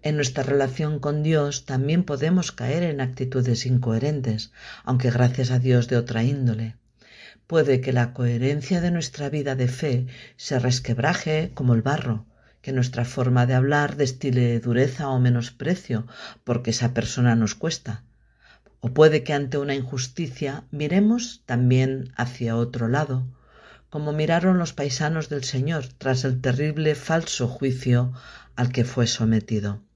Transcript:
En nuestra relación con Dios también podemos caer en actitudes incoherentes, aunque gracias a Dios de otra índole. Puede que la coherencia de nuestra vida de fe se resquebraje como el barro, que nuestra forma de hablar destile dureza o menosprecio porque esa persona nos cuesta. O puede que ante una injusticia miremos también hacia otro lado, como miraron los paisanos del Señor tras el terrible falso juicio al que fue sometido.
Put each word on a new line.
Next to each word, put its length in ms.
En 120
nuestra 280
relación 560
con 240
Dios 420
también 380
podemos 500
caer 300
en 180
actitudes 640
incoherentes, 840
aunque 260
gracias 400
a 80
Dios 300
de 80
otra 260
índole. 540
Puede 340
que 100
la 220
coherencia 680
de 120
nuestra 380
vida 260
de 120
fe 400
se 220
resquebraje 920
como 200
el 80
barro, 440
que 100
nuestra 320
forma 420
de 100
hablar 420
destile 640
dureza 480
o 100
menosprecio 840
porque 240
esa 240
persona 420
nos 200
cuesta. 480
O 140
puede 300
que 100
ante 240
una 180
injusticia 960
miremos 720
también 720
hacia 400
otro 320
lado, 400
como 240
miraron 460
los 140
paisanos 540
del 160
Señor 420
tras 260
el 160
terrible 560
falso 520
juicio 680
al 160
que 140
fue 220
sometido. 760